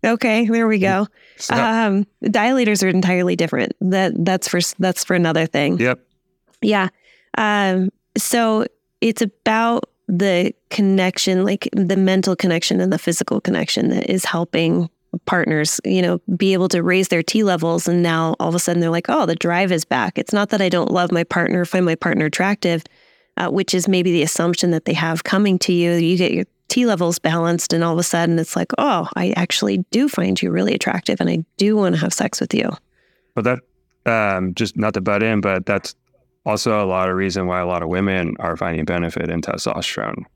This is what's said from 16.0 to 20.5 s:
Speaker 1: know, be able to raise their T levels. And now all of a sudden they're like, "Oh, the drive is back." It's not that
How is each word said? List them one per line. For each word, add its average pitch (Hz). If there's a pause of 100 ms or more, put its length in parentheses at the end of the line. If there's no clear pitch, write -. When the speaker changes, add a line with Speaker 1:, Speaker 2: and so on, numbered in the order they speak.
Speaker 1:
know, 175 (160)
be 190
able 185
to 175
raise 180
their 165
T 220
levels. 170
And 175
now 165
all 165
of 170
a 175
sudden 175
they're 165
like, 170
"Oh, 254
the 165
drive 175
is 160
back." 127
It's -
not 208
that 202